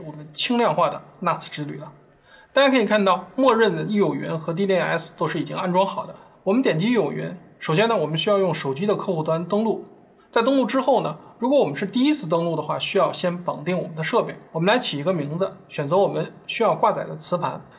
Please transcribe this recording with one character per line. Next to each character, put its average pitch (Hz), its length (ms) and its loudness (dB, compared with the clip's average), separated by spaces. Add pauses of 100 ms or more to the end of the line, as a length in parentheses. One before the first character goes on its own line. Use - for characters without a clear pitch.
我 156 60 -12
们 151 220 -16
轻 - 240 0
量 214 180 2
化 165 120 4
的 143 140 -6 (200)
nas 165 280 -2
之 151 160 -8
旅 147 140 -10
了。 - 120 -16 (640)
大 262 80 6
家 277 80 6
可 262 80 4
以 220 80 4
看 208 180 2
到， 185 320 2
默 262 200 4
认 214 200 4
的 156 80 -4
幼 196 240 2
有 139 80 0
云 156 240 -6
和 170 140 -6
D 196 140 0
D 185 100 2
S 160 380 -2
都 170 120 -2
是 156 120 -4
已 143 40 -4
经 151 120 -8
安 185 160 -2
装 185 140 4
好 - 200 -8
的。 - 80 -16 (300)
我 190 100 2
们 254 80 2
点 202 160 2
击 202 140 0
幼 214 140 2
有 139 60 -4
云， 160 240 -8 (220)
首 - 160 -4
先 202 140 4
呢， 233 80 0
我 170 100 0
们 156 120 -4
需 214 120 0
要 202 80 4
用 185 160 2
手 143 200 -4
机 156 120 -4
的 208 100 2
客 202 180 -4
户 156 100 -2
端 160 220 -2
登 208 180 0
录。 220 220 -4 (440)
在 233 120 2
登 269 160 4
录 254 80 2
之 262 160 0
后 254 200 4
呢， 156 160 -6 (220)
如 247 100 -2
果 285 80 4
我 262 80 6
们 - 80 -4
是 - 120 -4
第 240 180 0
一 294 80 4
次 294 160 2
登 170 160 0
录 170 120 -2
的 151 60 -4
话， 151 160 -4
需 - 200 0
要 151 160 4
先 175 300 -2
绑 147 200 -6
定 180 120 -2
我 160 80 -2
们 - 120 -10
的 160 80 -6
设 208 180 2
备。 - 140 -8 (160)
我 160 80 -4
们 170 80 2
来 226 100 4
起 160 220 -2
一 143 40 -6
个 185 100 0
名 147 240 -4
字， 190 180 -4 (140)
选 147 180 -6
择 165 100 2
我 196 100 4
们 156 260 -4 (120)
需 - 180 -2
要 180 120 4
挂 214 160 2
载 156 140 -6
的 151 100 -12
磁 165 220 -2
盘。 143 240 -6 (180)